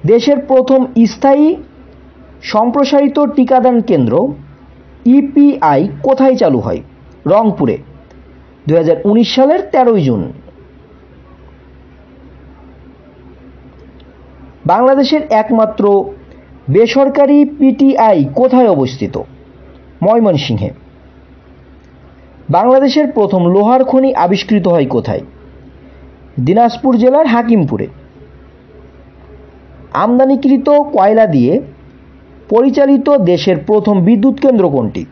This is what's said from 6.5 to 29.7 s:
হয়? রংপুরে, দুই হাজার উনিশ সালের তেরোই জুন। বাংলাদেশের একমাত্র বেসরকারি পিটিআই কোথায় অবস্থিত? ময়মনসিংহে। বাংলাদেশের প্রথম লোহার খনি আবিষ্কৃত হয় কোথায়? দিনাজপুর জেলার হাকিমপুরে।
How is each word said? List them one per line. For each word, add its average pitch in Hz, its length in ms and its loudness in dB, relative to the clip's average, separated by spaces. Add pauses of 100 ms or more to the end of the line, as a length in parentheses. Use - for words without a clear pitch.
হয়? - 220 -6 (440)
রংপুরে, 185 500 0 (920)
দুই 156 100 0
হাজার 165 260 0
উনিশ 214 320 2
সালের 277 260 2 (100)
তেরোই 240 300 2
জুন। 120 200 -2 (4000)
বাংলাদেশের 269 560 0 (200)
একমাত্র 220 420 -2 (880)
বেসরকারি 277 760 2
পিটিআই 262 720 2 (180)
কোথায় 254 400 2
অবস্থিত? 127 400 -4 (880)
ময়মনসিংহে। 180 680 0 (1800)
বাংলাদেশের 262 600 2
প্রথম 196 300 0 (120)
লোহার 233 300 2
খনি 262 320 0
আবিষ্কৃত 180 520 -2
হয় 170 280 0
কোথায়? 113 280 -4 (1200)
দিনাজপুর 233 520 0
জেলার 262 300 2
হাকিমপুরে। 226 600 -2 (2000)